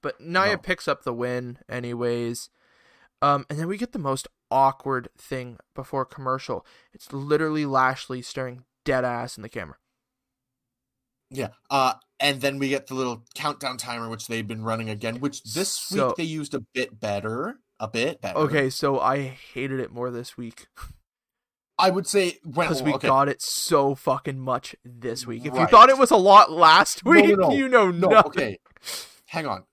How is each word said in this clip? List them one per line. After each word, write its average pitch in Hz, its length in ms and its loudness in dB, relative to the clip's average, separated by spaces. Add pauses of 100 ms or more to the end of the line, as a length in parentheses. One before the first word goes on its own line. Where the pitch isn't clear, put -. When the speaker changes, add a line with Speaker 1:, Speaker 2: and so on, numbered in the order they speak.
Speaker 1:
but - 180 -10
Nia 185 320 -2
Speaker 2:
No. 190 60 -4
Speaker 1:
picks - 300 -6
up 143 160 -4
the 123 100 -6
win 123 440 -6 (100)
anyways. 120 800 -6 (720)
Um, 143 280 0
and 147 80 -10
then 170 100 -6
we 202 100 -6
get 240 140 -8
the 240 60 -10
most 139 280 -6 (240)
awkward 135 580 0 (100)
thing 123 400 -12 (160)
before 135 300 -6
commercial. 131 600 -6 (280)
It's - 200 -20
literally 151 540 -2
Lashley 131 560 -2
staring 127 420 -12 (200)
dead 131 200 0
ass 120 320 -6
in 110 60 -18
the 107 60 -14
camera. 85 280 -12 (1500)
Speaker 2:
Yeah. 131 180 -8 (200)
Uh, 135 260 0 (260)
and 139 200 -2
then 139 180 -2
we 135 120 -2
get 135 160 -4
the 131 80 -14
little 123 300 -6 (100)
countdown 143 420 -8
timer, 117 320 -10
which 110 200 -14
they've 113 180 -6
been 110 160 -12
running 113 260 -6
again, 113 320 -8
which 139 220 -8
this 156 300 -6
Speaker 1:
So 151 360 -4
Speaker 2:
week - 80 -4
they 170 80 -8
used 156 300 -10
a 131 60 -6
bit 113 400 -10
better. 110 580 -6 (220)
A 113 80 -8
bit 117 320 -6
better. 95 180 -8
Speaker 1:
Okay, 143 320 0
so 139 280 -4
I 135 240 -2
hated 131 560 -10
it 123 140 -8
more 123 180 -8
this 120 260 -14
week. 117 300 -16 (100)
<laughs> - 1000 -20
Speaker 2:
I 190 120 4
would 185 180 -4
say 185 360 -2
when, 160 220 -4
Speaker 1:
'Cause 147 160 -2
we 147 120 0
Speaker 2:
okay. 139 120 -4
Speaker 1:
got 135 220 2
it 139 140 -6
so 143 520 0
fucking 135 460 -6
much 127 340 -8 (100)
this 120 420 -10
week. 117 180 -10
If 147 100 -8
you 127 60 0
Speaker 2:
Right. 127 100 2
Speaker 1:
thought 233 200 12
it 262 80 6
was 269 120 4
a 240 60 6
lot 196 340 8
last 165 540 6
Speaker 2:
No, 202 80 6
no, - 80 10
Speaker 1:
week, 202 180 6
Speaker 2:
no. 175 140 4
Speaker 1:
you - 160 0
know 226 240 6
Speaker 2:
No, 175 160 0
Speaker 1:
nothing. 214 220 8
Speaker 2:
okay. 117 280 -4 (680)
Hang 160 200 -8
on. 92 260 -8